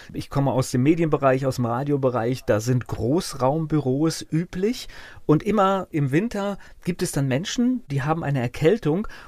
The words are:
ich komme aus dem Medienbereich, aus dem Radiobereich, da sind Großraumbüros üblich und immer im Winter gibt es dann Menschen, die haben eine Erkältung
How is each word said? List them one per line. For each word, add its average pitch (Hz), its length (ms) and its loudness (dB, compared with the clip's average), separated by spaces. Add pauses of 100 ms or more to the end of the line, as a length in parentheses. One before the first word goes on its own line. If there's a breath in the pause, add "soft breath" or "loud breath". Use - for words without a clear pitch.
(140)
ich - 160 -10
komme 139 220 2
aus 127 200 0
dem 123 120 2
Medienbereich, 143 640 4
aus 131 120 0
dem 120 80 0
Radiobereich, 127 800 0
da 104 160 2
sind 123 280 0
Großraumbüros 147 1400 0
üblich 185 580 -2 (360 loud breath)
und 151 180 4
immer 196 480 2
im 143 200 0
Winter 202 460 0 (260 soft breath)
gibt 180 200 -4
es 170 100 -2
dann 139 140 0
Menschen, 240 600 0
die 139 120 -2
haben 160 220 -2
eine 139 180 -2
Erkältung 160 640 0 (200 loud breath)